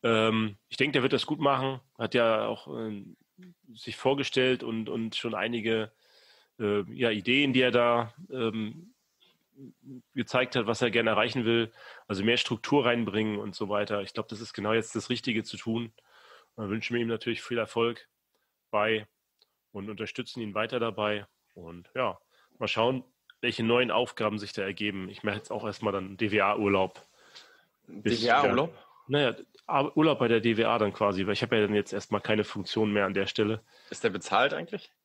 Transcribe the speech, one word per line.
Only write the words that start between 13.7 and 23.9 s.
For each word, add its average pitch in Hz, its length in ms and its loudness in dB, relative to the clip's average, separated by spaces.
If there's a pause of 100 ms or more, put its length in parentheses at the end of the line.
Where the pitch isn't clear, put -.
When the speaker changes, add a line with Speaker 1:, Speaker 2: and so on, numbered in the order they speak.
Speaker 1:
Ich 98 100 -10
glaub, 113 140 -6
das 107 140 -12
ist 113 140 -14
genau 107 180 -2
jetzt 113 240 0
das 104 120 -4
Richtige 113 360 -2
zu - 120 -12
tun. 113 360 -4 (640)
Wir 107 120 -8
wünschen 113 280 -2
ihm 120 120 0
natürlich 113 340 -4
viel 120 160 -4
Erfolg 117 500 -2 (640)
bei 107 360 0 (640)
und 101 180 -10
unterstützen 110 520 -8
ihn 104 140 -6
weiter 113 260 0
dabei. 104 460 -2 (280)
Und 87 400 -16
ja, 113 240 -2 (400)
mal 113 100 -4
schauen, 123 360 0 (360)
welche 117 220 -2
neuen 120 300 4